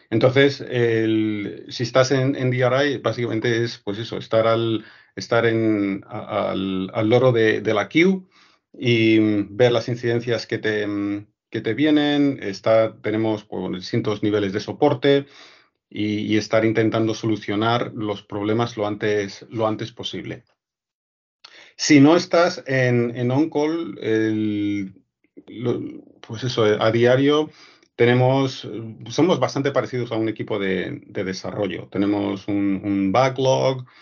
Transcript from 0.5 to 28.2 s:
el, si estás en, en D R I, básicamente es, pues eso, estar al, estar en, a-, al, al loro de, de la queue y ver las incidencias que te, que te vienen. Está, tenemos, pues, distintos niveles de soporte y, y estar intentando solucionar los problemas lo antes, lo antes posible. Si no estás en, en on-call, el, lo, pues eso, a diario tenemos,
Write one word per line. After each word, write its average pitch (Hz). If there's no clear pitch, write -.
el, 110
si -
estás 127
en, 135
en 127
D 123
R 131
I, 120
básicamente 117
es, 117
pues 101
eso, 110
estar 113
al, 113
estar 117
en, 107
a-, 101
al, 95
al 110
loro 123
de, 110
de 107
la 101
queue 185
y 113
ver 117
las 117
incidencias 117
que 113
te, 104
que 113
te 110
vienen. 147
Está, 110
tenemos, 110
pues, 92
distintos 107
niveles 104
de 101
soporte 139
y, 104
y 107
estar 110
intentando 110
solucionar 110
los 104
problemas 110
lo 104
antes, 104
lo 113
antes 107
posible. 85
Si 147
no 151
estás 180
en, 123
en 123
on-call, 156
el, 107
lo, 104
pues 113
eso, 123
a 107
diario 139
tenemos, 127